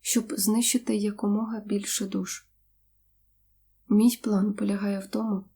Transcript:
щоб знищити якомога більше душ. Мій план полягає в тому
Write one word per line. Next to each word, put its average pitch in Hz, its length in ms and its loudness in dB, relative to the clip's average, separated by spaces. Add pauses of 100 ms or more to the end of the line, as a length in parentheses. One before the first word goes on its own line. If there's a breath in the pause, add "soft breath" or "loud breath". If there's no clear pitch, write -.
щоб - 360 -2
знищити 226 580 0
якомога 208 640 -2
більше 202 460 -4
душ. - 420 -6 (1400)
Мій 226 340 6
план 202 300 2
полягає 202 460 -2
в 190 80 -12
тому 214 380 -4 (100)